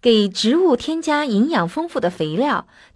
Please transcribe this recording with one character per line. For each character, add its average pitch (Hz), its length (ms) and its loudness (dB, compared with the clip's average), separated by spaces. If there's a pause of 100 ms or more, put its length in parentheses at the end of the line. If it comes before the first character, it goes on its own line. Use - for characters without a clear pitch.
给 214 260 4
植 214 280 0
物 349 200 4
添 320 240 -6
加 302 240 -2
营 233 240 2
养 202 200 -2
丰 320 200 -6
富 302 120 -6
的 - 100 0
肥 156 260 -6
料， 240 300 -2 (300)